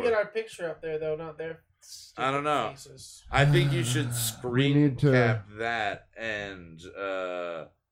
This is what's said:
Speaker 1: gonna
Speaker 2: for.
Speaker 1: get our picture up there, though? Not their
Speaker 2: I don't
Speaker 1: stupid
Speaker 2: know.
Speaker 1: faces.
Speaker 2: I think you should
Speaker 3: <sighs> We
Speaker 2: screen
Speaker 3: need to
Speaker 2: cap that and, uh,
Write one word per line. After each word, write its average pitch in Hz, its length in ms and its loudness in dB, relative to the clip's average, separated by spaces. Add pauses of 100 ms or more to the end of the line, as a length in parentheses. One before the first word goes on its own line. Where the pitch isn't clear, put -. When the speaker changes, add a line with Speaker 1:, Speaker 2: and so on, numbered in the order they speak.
Speaker 1:
gonna - 20 -4
Speaker 2:
for. 240 60 2
Speaker 1:
get 220 80 2
our 202 100 2
picture 220 420 -8
up 151 120 -10
there, 160 160 -6
though? 156 180 -2
Not 156 220 -12
their 160 220 -10 (580)
Speaker 2:
I 131 140 0
don't 143 100 -2
Speaker 1:
stupid - 20 -8
Speaker 2:
know. 135 280 0
Speaker 1:
faces. - 600 -20
Speaker 2:
I 139 140 6
think 139 260 4
you 170 120 0
should 147 240 0
Speaker 3:
<sighs> - 20 -4
We - 40 -4
Speaker 2:
screen 139 680 2
Speaker 3:
need 135 180 4
to 143 120 6
Speaker 2:
cap 117 340 4 (140)
that 110 480 -2 (100)
and, 98 640 -8 (180)
uh, 90 680 -4 (260)